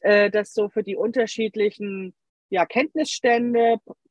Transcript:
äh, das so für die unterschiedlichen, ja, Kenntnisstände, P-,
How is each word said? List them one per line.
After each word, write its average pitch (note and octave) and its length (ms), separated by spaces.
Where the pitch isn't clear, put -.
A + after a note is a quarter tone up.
äh, G#3 300
das G#3 220
so G#3 160
für G#3+ 140
die G3 120
unterschiedlichen, G#3 1200
ja, F3+ 160
Kenntnisstände, A#3+ 1200
P-, - 80